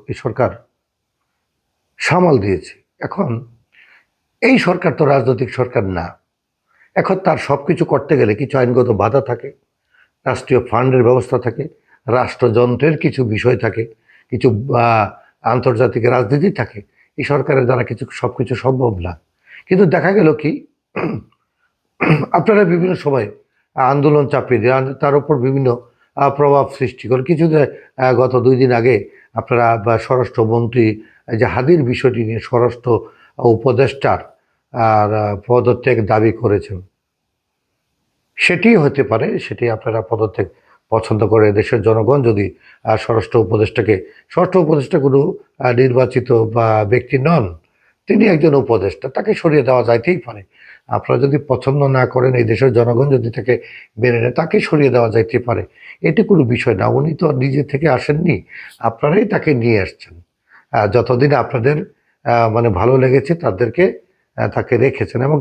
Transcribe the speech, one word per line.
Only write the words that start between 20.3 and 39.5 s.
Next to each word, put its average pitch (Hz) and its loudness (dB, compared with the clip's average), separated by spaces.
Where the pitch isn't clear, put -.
কি, - -6
<clears throat> - -6
আপনারা 208 2
বিভিন্ন 175 0
সময় 127 -2
আন্দোলন 143 2
চাপিয়ে 123 0
দিয়ে, 131 0
তার 143 0
উপর 143 0
বিভিন্ন 135 0
আহ, 139 2
প্রভাব 143 4
সৃষ্টি - -6
করে। 127 0
কিছুদিন, 156 2
আহ, 131 2
গত 123 2
দুই 131 6
দিন 127 2
আগে 120 2
আপনারা 117 0
বা 117 2
স্বরাষ্ট্রমন্ত্রী 117 0
এই 117 -4
যে 110 2
হাদির 131 2
বিষয়টি 120 -2
নিয়ে 110 -6
স্বরাষ্ট্র 120 -2
উপদেষ্টার 123 0
আর, 110 2
আহ, 107 -2
পদত্যাগ 120 2
দাবি 110 2
করেছেন। 104 -2
সেটি 180 0
হতে 147 2
পারে, - -2
সেটি 120 -6